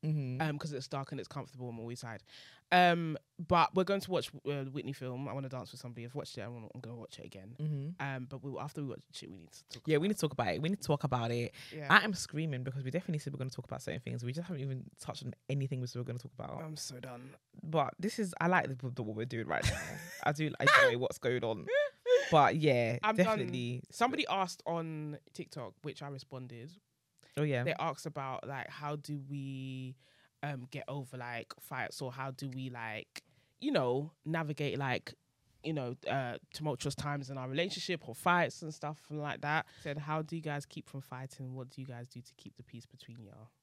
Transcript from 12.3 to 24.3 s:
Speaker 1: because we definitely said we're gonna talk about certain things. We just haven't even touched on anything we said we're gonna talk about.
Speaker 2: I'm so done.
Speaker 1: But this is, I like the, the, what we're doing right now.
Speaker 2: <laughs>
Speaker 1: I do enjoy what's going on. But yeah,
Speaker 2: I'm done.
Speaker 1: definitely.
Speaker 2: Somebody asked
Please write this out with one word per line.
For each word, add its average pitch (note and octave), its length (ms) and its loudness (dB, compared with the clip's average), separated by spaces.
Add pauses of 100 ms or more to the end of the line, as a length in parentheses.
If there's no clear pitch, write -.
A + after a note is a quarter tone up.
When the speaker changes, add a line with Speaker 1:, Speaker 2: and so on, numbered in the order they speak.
Speaker 1:
because C3 200 -4
we B2+ 60 -2
definitely D#3 300 -2
said C#3+ 140 -4
we're C3+ 60 -8
gonna C3 120 -2
talk - 140 -8
about B2+ 180 -8
certain - 160 -4
things. A#2+ 240 -6
We B2 100 -2
just E3+ 140 -4
haven't D3+ 160 -4
even C3 220 -4 (140)
touched - 240 -8
on B2+ 120 -6 (140)
anything C3+ 320 0
we B2 60 -2
said B2 120 -6
we're A#2+ 60 -2
gonna B2 120 -4
talk B2 160 -12
about. - 300 -8
Speaker 2:
I'm D#3 140 -8
so B2+ 220 -8
done. B2+ 300 -10 (320)
Speaker 1:
But D#3 380 2
this G3+ 180 0
is, G3 240 0
I E3 60 4
like F3+ 220 6
the, C3 200 -4
the, B2+ 140 -4
what G#2+ 120 -4
we're A2 120 -2
doing A#2 180 -4
right D2+ 180 2
now. - 160 2 (220)
Speaker 2:
<laughs> - 220 -10
Speaker 1:
I - 80 6
do D#3 140 0 (140)
enjoy C5+ 380 10
what's - 220 0
going B2 240 2
on. A2 240 -2 (640)
But C3+ 240 10
yeah, B2 480 4
Speaker 2:
I'm A3 140 4
done. F#3 80 8
Speaker 1:
definitely. B2 680 0
Speaker 2:
Somebody C4 360 2
asked F#3 380 0